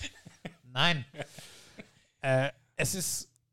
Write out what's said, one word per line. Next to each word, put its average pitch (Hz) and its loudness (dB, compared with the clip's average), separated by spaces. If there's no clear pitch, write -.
Nein. 147 2
Äh, 131 4
es 151 0
ist - -4